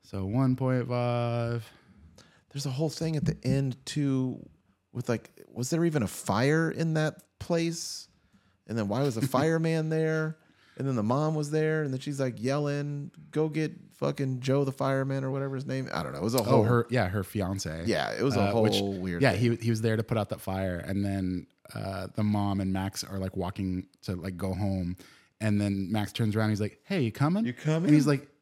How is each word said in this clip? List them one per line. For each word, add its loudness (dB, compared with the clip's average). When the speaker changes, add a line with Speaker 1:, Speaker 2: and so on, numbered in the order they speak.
Speaker 1:
So -6
one 2
point 0
five. -2
Speaker 2:
There's -6
a -2
whole -2
thing -4
at 0
the 0
end, 2
too, 0
with, -6
like, 0
was -4
there 2
even 2
a 0
fire 2
in 0
that 0
place? -2
And -2
then 0
why 0
was 2
the 0
Speaker 1:
<laughs> -
Speaker 2:
fireman 2
there? 0
And -2
then 0
the 2
mom 2
was -2
there, 0
and -4
then -4
she's, -6
like, -2
yelling, -2
"Go 0
get -2
fucking -2
Joe 2
the 0
fireman," 0
or -2
whatever -4
his -6
name. -4
I -2
don't -6
know. -8
It -4
was 0
a 4
Speaker 1:
Oh, 0
Speaker 2:
whole 6
Speaker 1:
her, 4
yeah, 2
her -2
fiance. -4
Speaker 2:
Yeah, 0
it 0
was 2
a 4
Speaker 1:
Uh, 2
Speaker 2:
whole 4
Speaker 1:
which, 4
Speaker 2:
weird -2
Speaker 1:
yeah, 6
Speaker 2:
thing. 2
Speaker 1:
he, -6
he 2
was 0
there 2
to 0
put -2
out -2
that -8
fire, -2
and -2
then, -2
uh, -8
the 0
mom 2
and 0
Max -4
are, -8
like, -4
walking -4
to, -6
like, -8
go -2
home, -2
and 2
then 0
Max -2
turns 0
around, 2
and 2
he's 0
like, -6
"Hey, -2
you 0
coming?" 2
Speaker 2:
You -2
coming? 0
Speaker 1:
And 10
he's 8
like 2